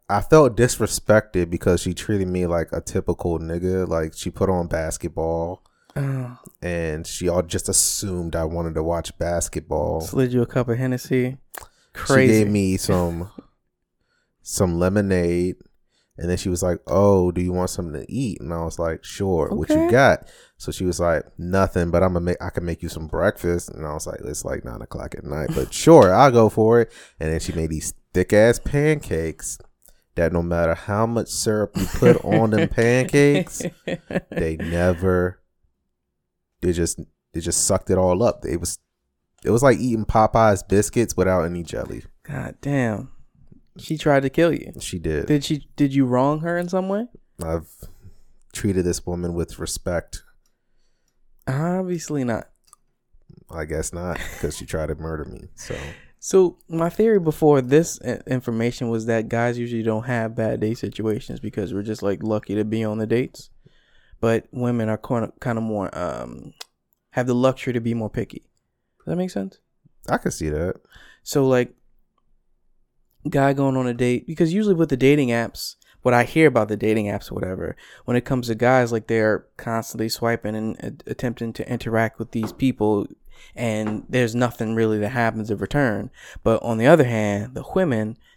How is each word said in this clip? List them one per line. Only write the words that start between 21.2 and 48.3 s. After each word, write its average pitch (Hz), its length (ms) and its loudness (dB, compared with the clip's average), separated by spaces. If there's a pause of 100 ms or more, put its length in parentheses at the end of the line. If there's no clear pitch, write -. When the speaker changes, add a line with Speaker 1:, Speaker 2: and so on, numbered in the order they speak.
Speaker 1:
"Nothing, 90 520 0
but 85 140 4
I'ma 90 160 0
make, 87 200 -2
I 92 100 -8
can 87 140 -6
make 85 200 -6
you 80 40 -8
some 78 200 -10
breakfast." 87 600 0
And - 180 -12
I 76 80 -8
was - 120 -8
like, - 180 -10
"It's, - 200 -8
like, 131 200 -6
nine 117 180 -10
o'clock - 340 -10
at - 80 -14
night, 143 300 -4
but 131 180 -4
<laughs> - 0 -
sure, 131 420 8
I'll 135 180 8
go 113 160 6
for 113 320 4
it." 113 120 -2 (280)
And 80 120 -2
then 80 80 -2
she - 120 -6
made 80 180 -2
these 78 240 -6 (180)
thick 90 200 0
ass 113 280 6
pancakes 143 1000 -2 (580)
that 85 160 2
no 85 100 2
matter 85 320 2
how 107 320 -2
much 117 220 -2
syrup 107 480 -2
you 98 100 -2
put - 380 4
on 110 260 4
them - 180 2
Speaker 2:
<laughs> - 20 -10
Speaker 1:
pancakes, 127 920 2 (680)
they 80 260 -2
never, 87 840 0 (1200)
they 87 120 0
just, 82 280 -2 (320)
they 85 80 -6
just 82 260 -2
sucked 98 240 0
it 92 80 4
all 92 240 2
up. - 220 0
It 85 160 -4
was, - 180 -8 (640)
it - 60 0
was 120 140 4
like 127 140 6
eating 113 260 -2
Popeye's 110 580 4
biscuits 104 540 0
without 92 280 2
any 87 200 -6
jelly. - 400 -10 (180)
Speaker 2:
God 135 380 -10
damn. 127 500 -2 (640)
She 156 220 -8
tried 139 240 4
to 135 80 -2
kill 165 240 4
you. - 240 -8
Speaker 1:
She - 220 -8
did. 78 260 -2
Speaker 2:
Did 147 160 2
she, 147 320 -4
did 143 180 2
you 135 140 4
wrong 135 360 2
her 170 140 -2
in 175 120 -4
some 185 200 -2
way? 208 200 -4 (360)
Speaker 1:
I've - 240 -4 (840)